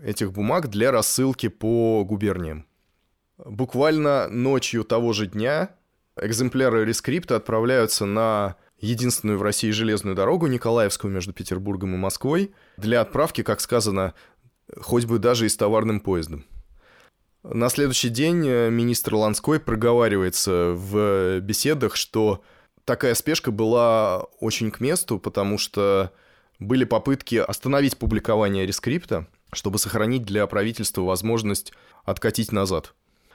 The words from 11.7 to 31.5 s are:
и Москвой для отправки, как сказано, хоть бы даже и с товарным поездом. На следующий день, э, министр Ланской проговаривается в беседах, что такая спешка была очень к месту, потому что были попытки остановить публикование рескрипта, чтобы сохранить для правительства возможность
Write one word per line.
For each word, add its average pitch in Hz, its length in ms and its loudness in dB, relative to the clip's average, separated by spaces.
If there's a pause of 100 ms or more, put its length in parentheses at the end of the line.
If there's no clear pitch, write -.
и 90 40 -2
Москвой 143 540 -2 (260)
для 113 240 2
отправки, 120 420 0
как 107 180 -2
сказано, 98 520 0 (640)
хоть 120 300 0
бы 113 140 0
даже 117 260 2
и 107 40 2
с - 60 -2
товарным 107 440 2
поездом. 80 460 -4 (960)
На 117 260 -2
следующий 131 400 0
день, 151 380 0
э, 120 220 2
министр 117 460 0
Ланской 107 440 2
проговаривается 101 1160 2
в 95 640 2
беседах, 113 560 -2
что 107 480 0 (420)
такая 120 300 2
спешка - 360 -2
была 110 720 4 (160)
очень 110 320 -2
к - 80 -10
месту, 120 400 -2
потому 101 380 -2
что 98 540 0 (480)
были 123 240 2
попытки 120 520 0
остановить 131 640 0
публикование 104 680 0
рескрипта, 101 600 -4 (260)
чтобы 101 260 -4
сохранить 113 440 0
для 101 220 0
правительства 107 560 -2
возможность 101 720 -2 (320)